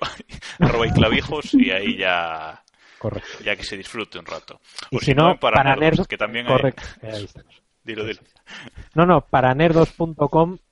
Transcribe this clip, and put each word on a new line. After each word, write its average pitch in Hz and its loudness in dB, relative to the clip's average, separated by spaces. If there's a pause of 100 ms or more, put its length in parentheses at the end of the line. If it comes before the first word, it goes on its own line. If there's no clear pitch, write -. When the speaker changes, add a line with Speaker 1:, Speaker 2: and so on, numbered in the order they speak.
(300)
Speaker 1:
<laughs> - -16
arroba 120 2
y - -2
clavijos, 120 0
y 247 4
ahí 98 -4
ya, 82 -4 (360)
Speaker 2:
Correcto. - -10
Speaker 1:
ya 104 -4
que - -10
se - -10
disfrute 101 -12
un - -16
rato. - -16 (320)
Speaker 2:
Y 131 -2
Speaker 1:
O 113 -2
Speaker 2:
si - -4
Speaker 1:
si 139 4
no, 143 6
Speaker 2:
no, 180 6
Speaker 1:
en 175 -6
Para - 2
Speaker 2:
para 135 4
Speaker 1:
Nerdos, 135 0
Speaker 2:
Nerdos, 156 2
Speaker 1:
que 107 -6
también 113 -4
hay. 127 2
Speaker 2:
correcto, 127 0 (200)
ahí 107 -12
estamos. - -20 (220)
Speaker 1:
Dilo, 110 -8
dilo. 107 -8 (720)
Speaker 2:
No, 165 4
no, 175 6
para 127 2
nerdos 160 4
punto 156 -4
com 170 2 (140)